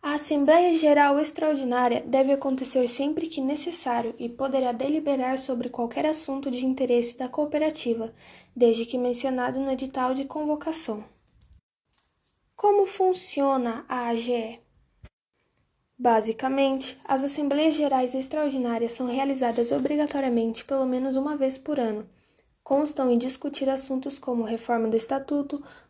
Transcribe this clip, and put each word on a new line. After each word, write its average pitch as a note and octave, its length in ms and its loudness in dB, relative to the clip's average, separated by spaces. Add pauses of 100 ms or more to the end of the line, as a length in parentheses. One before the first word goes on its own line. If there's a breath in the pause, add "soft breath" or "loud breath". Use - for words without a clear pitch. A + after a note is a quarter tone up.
A D4 120 -4
Assembleia D4+ 640 4
Geral D4 420 6
Extraordinária C4+ 880 0
deve C4 240 4
acontecer C4 560 0
sempre D4+ 400 -2
que C#4+ 140 -6
necessário C4 760 -4
e A#3 120 -6
poderá C4 420 0
deliberar C4+ 640 0
sobre B3 300 -4
qualquer A#3+ 380 -4
assunto C#4 440 -2
de B3 160 -4
interesse B3 520 0
da B3+ 100 -6
cooperativa, D4 880 -2 (420 loud breath)
desde A#3 300 4
que A#3+ 120 -6
mencionado B3 600 -2
no C4+ 100 -2
edital C4 440 -2
de C4+ 100 -4
convocação. D4+ 800 -4 (1500)
Como G4+ 300 4
funciona C#4 1040 0
a B3 180 -4
A A#3 80 0
G A#3 180 -2
E? A#3 260 -4 (1400)
Basicamente, C4 1040 0
as C4+ 220 0
Assembleias D4 480 2
Gerais C4+ 420 0
Extraordinárias C4 800 -2
são B3+ 140 -4
realizadas B3 600 0
obrigatoriamente C4+ 960 0
pelo C4+ 220 0
menos C4 320 0
uma D4 180 -2
vez C4 220 0
por D4+ 200 -4
ano. A3 300 -2 (540 soft breath)
Constam C#4 480 0
em A#3+ 80 4
discutir C4 500 -4
assuntos C4+ 520 -4
como A#3+ 240 -2
reforma A3+ 440 -2
do A3 80 0
estatuto, C#4 680 -2 (260 loud breath)